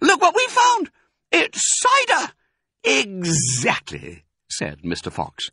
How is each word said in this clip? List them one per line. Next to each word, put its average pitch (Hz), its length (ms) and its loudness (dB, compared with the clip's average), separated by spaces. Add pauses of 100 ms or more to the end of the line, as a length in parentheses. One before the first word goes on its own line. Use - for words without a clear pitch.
Look 330 200 4
what 349 140 4
we 494 140 2
found! 480 420 2 (420)
It's - 280 0 (200)
cider! 494 520 2 (520)
Exactly, 160 1400 -2 (240)
said 73 360 -10
Mister 85 260 -6
Fox. - 420 -8